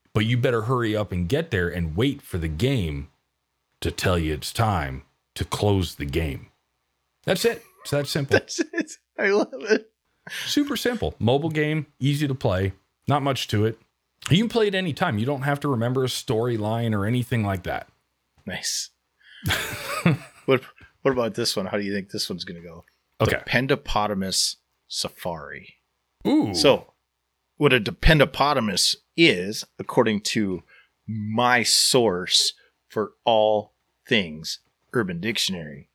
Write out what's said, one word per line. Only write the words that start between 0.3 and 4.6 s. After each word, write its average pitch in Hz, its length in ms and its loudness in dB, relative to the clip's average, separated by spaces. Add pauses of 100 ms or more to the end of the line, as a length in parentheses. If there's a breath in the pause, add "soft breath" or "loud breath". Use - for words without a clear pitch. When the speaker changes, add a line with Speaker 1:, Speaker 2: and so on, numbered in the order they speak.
Speaker 1:
better 120 260 2
hurry 117 320 0
up 104 160 -2
and 90 180 -2
get 160 220 -2
there 87 180 0
and 85 260 -4
wait 139 280 0
for - 160 -6
the 80 80 -2
game 80 600 -2 (720)
to - 120 -4
tell 92 260 0
you 78 160 0
it's 69 180 -8
time 80 520 -2 (320)